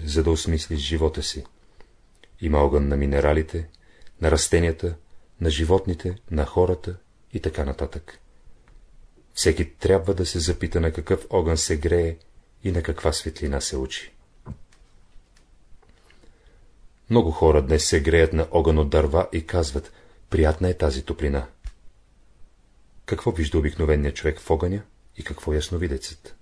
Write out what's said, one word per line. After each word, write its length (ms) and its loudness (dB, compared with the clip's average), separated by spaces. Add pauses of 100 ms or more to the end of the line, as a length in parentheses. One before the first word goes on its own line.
за 180 0
да 80 4
осмислиш 480 -2
живота 440 -2
си. 200 -8 (960)
Има 180 2
огън 280 4
на 100 0
минералите, 720 0 (520)
на 100 2
растенията, 640 0 (460)
на 80 0
животните, 680 0 (140)
на 140 0
хората 520 0 (360)
и 60 -6
така 260 -4
нататък. 540 -8 (1160)
Всеки 400 0
трябва 400 2
да 120 -2
се 140 -4
запита 420 -2
на 100 2
какъв 380 -4
огън 280 2
се 200 -2
грее 400 0 (460)
и 80 -2
на 120 0
каква 300 -2
светлина 480 -6
се 160 -6
учи. 360 -8 (3000)
Много 220 4
хора 300 6
днес 240 2
се 160 2
греят 320 4
на 180 0
огън 260 4
от 120 2
дърва 440 2
и 120 -4
казват: 460 -4 (380)
„Приятна 400 2
е 80 -2
тази 260 0
топлина.“ 440 -4 (1600)
Какво 260 -4
вижда 260 -2
обикновеният 580 0
човек 240 -4
в 120 -4
огъня 300 0 (360)
и 60 -12
какво 300 -6
ясновидецът? 880 -6